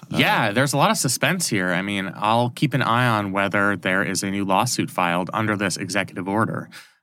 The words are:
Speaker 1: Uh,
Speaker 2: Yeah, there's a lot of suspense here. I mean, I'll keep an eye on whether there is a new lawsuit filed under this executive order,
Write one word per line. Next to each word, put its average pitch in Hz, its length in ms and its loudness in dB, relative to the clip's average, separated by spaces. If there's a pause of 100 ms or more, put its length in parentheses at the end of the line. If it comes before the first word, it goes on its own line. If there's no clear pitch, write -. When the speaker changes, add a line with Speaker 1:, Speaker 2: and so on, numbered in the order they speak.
(140)
Speaker 1:
Uh, - 40 -4
Speaker 2:
Yeah, 147 340 2
there's 131 220 0
a 143 40 0
lot 180 140 4
of 214 60 0
suspense 151 500 0
here. 92 240 0
I 87 100 0
mean, 98 340 -2
I'll 117 360 2
keep 131 240 -2
an 123 80 2
eye 120 240 2
on 104 240 2
whether 101 440 2
there 95 280 0
is 90 180 -4
a 98 80 -2
new 101 160 -2
lawsuit 98 460 0
filed 87 420 0
under 107 240 0
this 98 200 -2
executive 92 500 -4
order, 98 420 -2 (340)